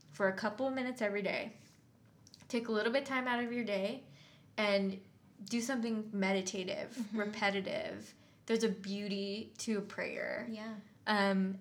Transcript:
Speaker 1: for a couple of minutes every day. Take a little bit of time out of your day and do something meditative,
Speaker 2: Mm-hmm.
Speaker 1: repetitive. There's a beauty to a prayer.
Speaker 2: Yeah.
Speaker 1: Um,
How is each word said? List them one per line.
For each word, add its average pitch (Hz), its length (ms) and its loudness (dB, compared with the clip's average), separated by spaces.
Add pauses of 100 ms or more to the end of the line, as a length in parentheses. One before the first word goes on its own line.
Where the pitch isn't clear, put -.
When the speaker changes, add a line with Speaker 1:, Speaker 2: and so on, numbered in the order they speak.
(120)
Speaker 1:
for 202 160 2
a 190 60 4
couple 214 340 0
of 262 80 0
minutes 254 260 -2
every 202 220 0
day. 151 300 0 (960)
Take 233 180 0
a 226 40 -2
little 220 220 2
bit 277 100 4
of 269 40 -8
time 254 200 0
out 240 160 2
of 233 80 -4
your 240 120 -2
day 202 400 0 (540)
and 196 420 4 (500)
do 233 100 2
something 233 540 0
meditative, 190 840 0
Speaker 2:
Mm-hmm. 208 200 -4
Speaker 1:
repetitive. 208 960 -2 (320)
There's 226 180 2
a 226 60 6
beauty 196 880 -4
to 220 200 0
a - 20 -4
prayer. - 680 -4
Speaker 2:
Yeah. 220 240 -8 (340)
Speaker 1:
Um, 196 540 4